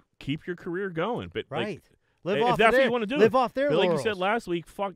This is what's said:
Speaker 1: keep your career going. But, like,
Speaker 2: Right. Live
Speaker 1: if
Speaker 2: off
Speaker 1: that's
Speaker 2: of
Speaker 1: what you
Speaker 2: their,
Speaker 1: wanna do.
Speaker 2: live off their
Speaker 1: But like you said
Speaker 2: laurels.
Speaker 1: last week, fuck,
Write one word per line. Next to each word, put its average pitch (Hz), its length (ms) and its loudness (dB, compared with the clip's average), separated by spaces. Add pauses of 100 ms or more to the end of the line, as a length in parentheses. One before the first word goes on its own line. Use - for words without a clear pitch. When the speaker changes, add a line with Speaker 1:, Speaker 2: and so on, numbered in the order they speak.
(200)
Speaker 1:
keep 147 260 -6
your 180 80 -6
career 185 360 -8
going. 165 420 -6
But, - 180 -6
like, 143 160 -6
Speaker 2:
Right. 196 160 -10 (420)
Live 190 140 -2
Speaker 1:
if 214 60 2
Speaker 2:
off 240 140 2
Speaker 1:
that's 220 100 6
Speaker 2:
of 226 40 4
Speaker 1:
what 247 60 4
you 269 40 6
Speaker 2:
their, 247 80 2
Speaker 1:
wanna 233 160 -2
do. 196 100 -2
Speaker 2:
live 208 180 6
off 254 200 2
their 285 160 0
Speaker 1:
But 165 80 2
like 185 120 4
you 160 60 2
said 139 80 -2 (120)
Speaker 2:
laurels. - 20 -12
Speaker 1:
last 202 300 -2
week, 175 180 -4
fuck, 196 300 -8